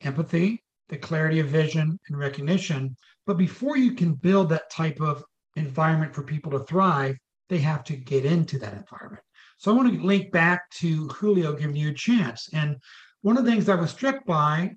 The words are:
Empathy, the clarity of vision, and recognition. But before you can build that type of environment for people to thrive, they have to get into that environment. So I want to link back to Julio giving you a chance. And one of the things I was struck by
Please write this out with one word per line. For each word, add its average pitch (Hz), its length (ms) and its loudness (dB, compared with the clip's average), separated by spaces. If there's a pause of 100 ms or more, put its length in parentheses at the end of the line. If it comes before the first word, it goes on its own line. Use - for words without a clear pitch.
Empathy, 165 600 0 (280)
the 151 80 -10
clarity 160 420 0
of 147 80 0
vision, 156 500 0 (120)
and 143 80 -6
recognition. 143 800 -2 (280)
But 202 120 -2
before 254 400 0
you 247 160 4
can 170 200 2
build 180 360 4
that 160 200 -2
type 151 300 -4
of 147 240 -2 (320)
environment 156 580 0
for 139 100 -8
people 151 280 -8
to 139 140 -2
thrive, 156 500 0 (320)
they 180 120 -2
have 151 260 -2
to 147 100 -8
get 131 300 -2
into 156 340 0
that 104 140 -12
environment. - 500 -18 (340)
So - 140 0
I 226 40 6
want 247 180 6
to 170 120 -2
link 196 280 2
back 175 380 2
to 156 380 -2
Julio 180 440 0
giving 147 240 -4
you 151 140 0
a - 20 -4
chance. 180 580 -2
And 147 240 -2 (460)
one 214 160 4
of 254 80 2
the 240 60 4
things 208 180 2
I 190 60 4
was 165 160 0
struck 269 340 -4
by 156 520 0